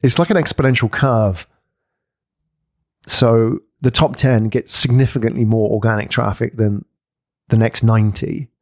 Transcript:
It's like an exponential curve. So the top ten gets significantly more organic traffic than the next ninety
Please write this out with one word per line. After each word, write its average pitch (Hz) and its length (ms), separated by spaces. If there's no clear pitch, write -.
It's 131 180
like 170 100
an 208 80
exponential 131 540
curve. 110 560
So 117 520
the 127 100
top - 240
ten 117 300
gets - 280
significantly 123 720
more 110 240
organic 107 400
traffic 117 440
than 104 320
the 113 80
next 113 260
ninety 113 680